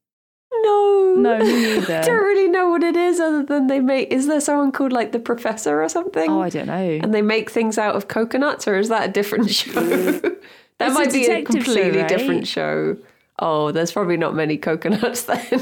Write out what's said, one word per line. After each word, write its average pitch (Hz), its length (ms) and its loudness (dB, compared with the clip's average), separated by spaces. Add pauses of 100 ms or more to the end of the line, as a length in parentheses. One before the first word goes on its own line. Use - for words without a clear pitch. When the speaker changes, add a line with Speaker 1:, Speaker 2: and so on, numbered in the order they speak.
(540)
Speaker 1:
No. 403 640 4
Speaker 2:
No, 233 220 2
me 220 60 4
Speaker 1:
<laughs> 240 320 2
Speaker 2:
neither. 165 220 -2
Speaker 1:
I - 20 0
don't 440 220 2
really 392 260 2
know 359 200 2
what 339 140 2
it 339 120 0
is 349 240 2
other 311 240 0
than 285 240 0
they 269 120 2
make, 262 320 0
is 262 160 0
there 302 140 0
someone 285 300 2
called, 269 220 -2
like, 226 180 0
the 233 80 -2
Professor 240 600 -2
or 320 80 0
something? 339 400 -2
Speaker 2:
Oh, 311 120 0
I 180 80 -2
don't 143 180 -6
know. 147 60 -4 (280)
Speaker 1:
And 214 120 0
they 208 80 2
make 214 280 0
things 220 280 0
out 214 180 0
of 202 120 -4
coconuts, 254 600 -2
or 202 100 2
is 214 120 0
that 214 200 0
a - 20 -8
different 202 400 0
<laughs> - 0 -
show? - 200 -4 (100)
That 359 420 0 (560)
Speaker 2:
It's 254 120 0
a - 20 0
Speaker 1:
might 285 180 2
be 262 140 2
a - 20 4
Speaker 2:
detective 240 380 0
show, 254 80 0
Speaker 1:
completely 190 260 2
Speaker 2:
right? 160 100 0
Speaker 1:
different 185 380 0
show. 156 500 -2 (420)
Oh, 151 320 0
there's 165 200 -2
probably 175 260 0
not 160 180 -2
many 156 220 -2
coconuts 180 680 -2
<laughs> - 20 -12
then. - 200 -4 (160)